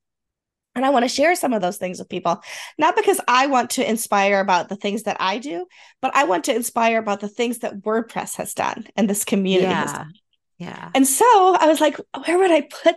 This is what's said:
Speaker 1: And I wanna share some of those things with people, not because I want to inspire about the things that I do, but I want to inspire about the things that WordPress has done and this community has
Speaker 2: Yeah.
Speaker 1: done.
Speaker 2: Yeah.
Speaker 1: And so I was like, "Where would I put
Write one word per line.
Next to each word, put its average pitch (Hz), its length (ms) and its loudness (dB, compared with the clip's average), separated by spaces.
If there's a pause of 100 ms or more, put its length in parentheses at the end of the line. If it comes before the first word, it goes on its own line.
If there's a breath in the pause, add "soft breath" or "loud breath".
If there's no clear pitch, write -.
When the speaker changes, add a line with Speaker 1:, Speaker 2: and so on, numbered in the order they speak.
(760)
Speaker 1:
And 254 80 -4
I 277 60 2
wanna 254 180 2
share 311 260 2
some 277 200 -4
of 196 80 -2
those 180 160 -4
things 180 200 -8
with 185 120 -16
people, 175 320 -4 (340 loud breath)
not 320 200 2
because 392 300 2
I 254 200 4
want 247 240 0
to 233 180 -2
inspire 202 520 0
about 185 280 2
the 196 80 -8
things 208 280 -6
that 202 140 -4
I 190 200 -2
do, 339 280 -10 (360 loud breath)
but 262 120 -4
I 285 100 4
want 285 200 0
to 254 100 0
inspire 226 440 0
about 208 220 -4
the 208 80 -8
things 240 320 -4
that 202 200 -8
WordPress 220 560 -4
has 185 160 -8
done - 420 -4
and 202 140 0
this 202 160 -2
community 185 480 0
has 147 180 -2
Speaker 2:
Yeah. 147 80 -8
Speaker 1:
done. 156 140 -14 (460)
Speaker 2:
Yeah. 175 360 -14
Speaker 1:
And 269 120 4
so 381 520 6
I 320 80 4
was 302 140 4
like, 302 180 2 (280)
"Where 339 120 0
would 381 120 4
I 320 100 4
put - 360 0